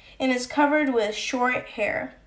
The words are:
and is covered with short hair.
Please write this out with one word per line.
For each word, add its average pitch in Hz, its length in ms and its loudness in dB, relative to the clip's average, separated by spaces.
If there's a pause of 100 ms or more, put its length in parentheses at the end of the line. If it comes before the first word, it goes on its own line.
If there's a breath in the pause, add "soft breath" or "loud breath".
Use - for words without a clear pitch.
(200 soft breath)
and 262 120 2
is 247 140 -2
covered 294 460 2
with 214 220 0
short - 560 -2
hair. - 460 -4 (100)